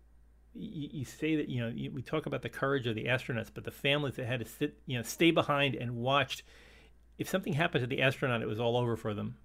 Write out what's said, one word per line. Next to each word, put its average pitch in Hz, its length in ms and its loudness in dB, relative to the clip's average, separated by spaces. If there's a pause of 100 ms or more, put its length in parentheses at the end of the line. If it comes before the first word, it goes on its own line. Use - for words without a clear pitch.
(540)
y-, - 400 -10
you 139 100 -6
say 156 320 -2
that, 151 140 0
you 123 100 -2
know, 117 80 0
you, 135 240 -6
we 139 100 -6
talk 156 260 -4
about 135 160 -4
the 123 60 -6
courage 135 380 0
of 110 80 0
the 117 100 -4
astronauts, 123 480 0
but - 120 -12
the - 60 -8
families 143 440 0
that 127 100 -6
had 120 140 -2
to 113 60 -6
sit, - 400 -4
you 131 100 -4
know, 117 80 -2
stay 165 280 6
behind 143 440 4
and 120 220 -4
watched. 131 460 2 (720)
If - 100 -6
something 196 240 0
happened 143 300 2
to 127 60 0
the 135 160 0
astronaut, 131 380 2
it 113 60 -2
was 110 120 -2
all 117 180 4
over 120 180 2
for 110 180 -2
them. 107 320 -4